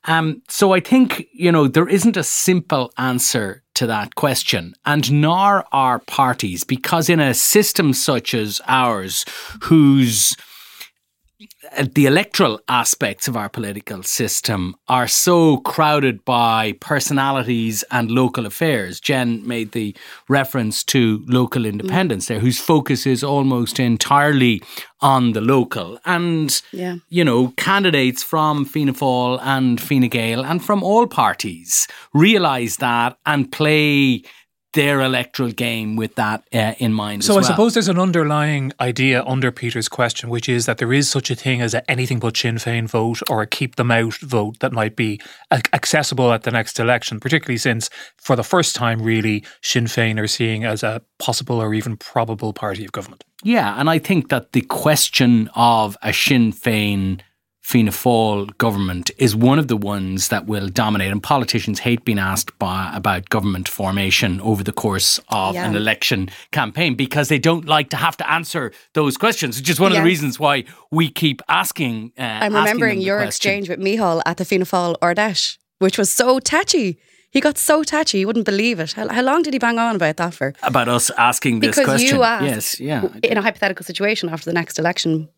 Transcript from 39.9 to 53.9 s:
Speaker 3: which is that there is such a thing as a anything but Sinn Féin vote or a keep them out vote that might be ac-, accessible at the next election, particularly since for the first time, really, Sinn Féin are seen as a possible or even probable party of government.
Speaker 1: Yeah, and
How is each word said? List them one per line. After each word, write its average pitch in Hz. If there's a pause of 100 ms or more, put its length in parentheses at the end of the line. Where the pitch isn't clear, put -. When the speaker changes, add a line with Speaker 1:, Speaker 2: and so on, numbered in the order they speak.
Speaker 3:
which 117
is 120
that 113
there 120
is 139
such -
a 123
thing 127
as 117
a 120
anything 123
but 113
Sinn 117
Féin 117
vote 113 (100)
or 110
a 104
keep -
them 120
out 113
vote 113
that 131
might 107
be 107 (320)
ac-, 123 (100)
accessible 135
at 110
the 117
next 113
election, 117
particularly 131
since 113 (260)
for -
the 117
first -
time, 113
really, 110 (180)
Sinn 117
Féin 113
are 104
seen 113
as 110
a 110 (160)
possible 120
or 107
even 110
probable 113
party 101
of -
government. - (180)
Speaker 1:
Yeah, 196
and 147